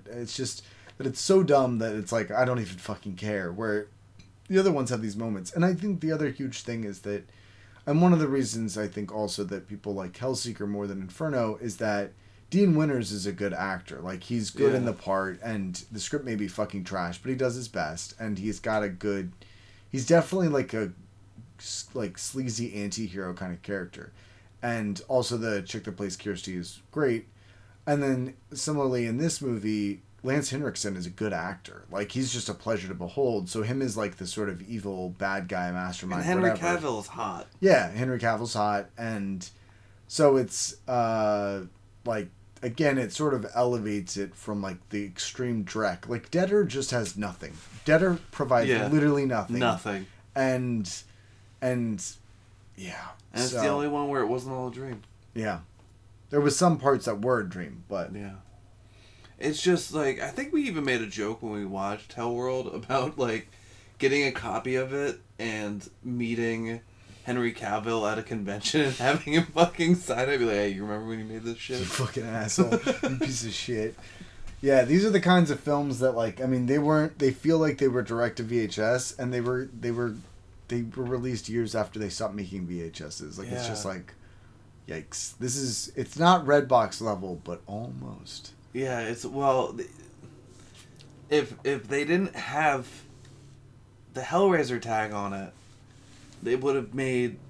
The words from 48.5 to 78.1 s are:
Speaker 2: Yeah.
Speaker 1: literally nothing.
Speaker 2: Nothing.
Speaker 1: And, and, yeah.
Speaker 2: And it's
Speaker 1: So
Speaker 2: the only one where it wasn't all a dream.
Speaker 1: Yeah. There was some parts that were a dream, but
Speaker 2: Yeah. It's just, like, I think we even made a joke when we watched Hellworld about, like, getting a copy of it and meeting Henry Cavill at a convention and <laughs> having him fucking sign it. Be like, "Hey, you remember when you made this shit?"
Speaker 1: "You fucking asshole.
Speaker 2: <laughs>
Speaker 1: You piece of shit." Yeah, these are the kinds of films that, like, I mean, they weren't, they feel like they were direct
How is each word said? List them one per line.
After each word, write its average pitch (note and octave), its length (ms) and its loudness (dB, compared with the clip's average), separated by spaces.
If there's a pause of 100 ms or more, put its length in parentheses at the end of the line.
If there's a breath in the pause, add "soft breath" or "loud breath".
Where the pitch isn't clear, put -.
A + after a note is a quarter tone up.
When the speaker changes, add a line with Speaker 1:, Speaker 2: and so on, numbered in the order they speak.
Speaker 2:
Yeah. A2 200 4
Speaker 1:
literally D3 360 6
nothing. A#2+ 320 0
Speaker 2:
Nothing. G#2 480 0 (300 soft breath)
Speaker 1:
And, B2+ 520 2 (760 soft breath)
and, A#2+ 420 0 (720 soft breath)
yeah. - 300 -12 (260)
Speaker 2:
And A#2+ 100 0
it's B2 100 -2
Speaker 1:
So A#2 80 0
Speaker 2:
the - 80 4
only D3 180 2
one C#3+ 220 0
where C3+ 120 2
it G#2+ 60 2
wasn't B2+ 280 -2
all B2+ 120 -4
a A#2+ 40 -8
dream. A#2+ 300 -10 (320)
Speaker 1:
Yeah. G#2 280 -2 (680)
There C#3+ 100 4
was C#3+ 160 4
some F3 200 6
parts C3+ 280 2
that G#2 160 -2
were A#2+ 180 4
a G2 100 -4
dream, F2 380 -10
but F#2 260 -6
Speaker 2:
Yeah. G2+ 220 -10 (1040 soft breath)
It's D3+ 220 -2
just, F3 320 4
like, C#3+ 280 0
I - 80 -2
think C#4 240 -4
we D4 140 2
even D#3+ 180 -2
made B2 160 4
a G#2+ 60 -4
joke G#2 340 -4
when A2 120 -6
we G#2 120 -4
watched G2 500 -4
Hellworld A#2+ 600 -2
about, C3 420 -2
like, A2+ 300 0 (500 loud breath)
getting C#3 300 4
a B2+ 40 0
copy A#2+ 440 -2
of C3 180 -2
it C#3+ 260 -2 (200)
and G#2+ 480 -4 (160)
meeting A#2 800 -2 (420 loud breath)
Henry B2 300 0
Cavill G#2+ 580 -2
at G#2+ 80 -2
a G#2+ 40 -4
convention G#2+ 580 -2
and C3+ 140 2
<laughs> - 20 -6
having C#3+ 360 0
him E3+ 140 6
fucking E3+ 480 4
sign C3 340 0
it. C#3+ 80 2
Be A#2+ 80 2
like, A2 100 4
"Hey, G#2 140 4
you G2 140 -4
remember G#2+ 240 -6
when A2+ 120 -6
you A2 60 -8
made A2 180 -10
this A#2 140 -6
shit?" B2+ 220 -6
Speaker 1:
"You F#2 60 -4
fucking B2 380 -2
asshole. A2+ 560 2 (120)
Speaker 2:
<laughs> - 180 -4
Speaker 1:
You C3 80 -2
piece B2+ 280 -2
of G#2+ 80 -6
shit." A2 420 -2 (640 loud breath)
Yeah, C3+ 220 8
these D#3+ 220 6
are A3 40 4
the F#3+ 100 4
kinds F3+ 300 6
of C3+ 100 -2
films C#3+ 400 0
that, C3 120 4
like, A2+ 280 0
I C3 60 -2
mean, B2+ 220 2
they C#3 100 4
weren't, D3+ 400 4
they C3+ 140 4
feel D#3+ 260 2
like D#3 220 2
they C#3 80 6
were B2 160 2
direct A#2 340 0